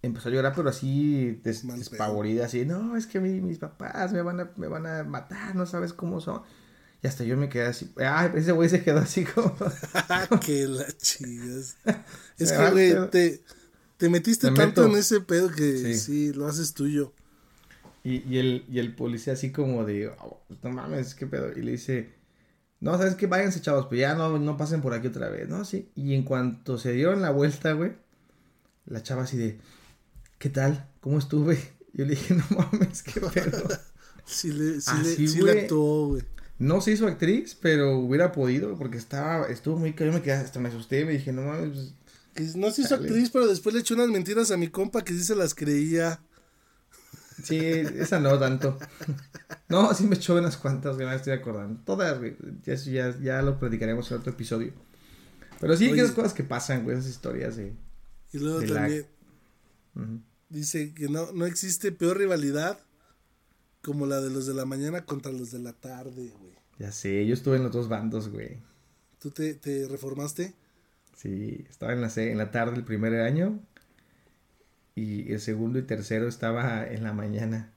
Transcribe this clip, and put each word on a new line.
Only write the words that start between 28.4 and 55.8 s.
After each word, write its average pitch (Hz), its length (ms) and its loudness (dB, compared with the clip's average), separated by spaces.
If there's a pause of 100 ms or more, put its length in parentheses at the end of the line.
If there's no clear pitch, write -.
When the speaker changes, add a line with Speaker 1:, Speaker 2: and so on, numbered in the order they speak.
Speaker 1:
la 113 180 -8
chava 131 200 -4
así 135 140 -6
de, 110 220 -2 (800)
"¿Qué 139 100 -2
tal? 135 400 0 (120)
¿Cómo 143 180 0
estuve?". 151 380 4 (360)
Yo 139 120 -2
le 147 60 0
dije, 151 240 2
"No 170 80 4 (280)
mames, 214 320 0
qué - 180 -6
pedo". 185 460 -2
Speaker 2:
<laughs> - 580 -10
Sí - 260 -4
le, 151 300 0
sí - 100 -2
Speaker 1:
Así, 151 120 2 (200)
Speaker 2:
le, 156 40 4
sí 156 100 2
le 175 40 6
Speaker 1:
güey. 208 220 8
Speaker 2:
actuó, 151 460 2
güey. 139 120 0 (380)
Speaker 1:
No 156 220 4
se 214 100 2
hizo 214 160 4
actriz, 180 520 0
pero 143 400 4
hubiera 143 320 4
podido, 127 460 0
porque 117 200 -6
estaba, 147 500 -2
estuvo 151 300 -2
muy, 160 200 0
yo 156 140 2
me 165 120 2
quedé, 139 100 2
hasta 135 260 -2
me 120 100 -2
asusté, 117 360 -2
me 160 80 0
dije, 135 180 -2
"No 127 120 -4
mames, 151 300 -4
pues". 135 200 -10 (600)
Speaker 2:
Que 175 60 -6
no 202 120 2
se 285 120 -2
hizo 269 120 4
Speaker 1:
Chale. - 120 -2
Speaker 2:
actriz, 233 240 4
pero 247 160 6
después 202 260 2
le 240 80 2
echó 233 140 0
unas 240 140 4
mentiras 208 420 2
a 185 60 2
mi 170 100 0
compa 202 360 -2
que 175 100 -6
sí 175 100 -2
se 202 120 0
las 175 200 0
creía. 160 640 2 (1200)
Speaker 1:
Sí, 160 140 -2
esa 160 600 0
no 139 200 6
tanto. 131 440 2
<laughs> - 840 -10
No, 196 240 6
sí 190 120 2
me 196 100 6
echó 180 200 2
unas 175 200 2
cuantas, 135 400 -2
güey, 131 120 -4
me 131 80 -4
estoy 135 180 -2
acordando. 110 500 -6
Todas, 180 360 0
güey, 117 180 -8 (260)
ya, - 100 -4
eso 135 160 -6
ya, 127 300 -2
ya 131 220 -2
lo 139 180 2
platicaremos 113 520 -2
en 120 60 -4
otro 117 140 -6
episodio. 117 400 -4 (880)
Pero 160 160 4
sí, 202 120 6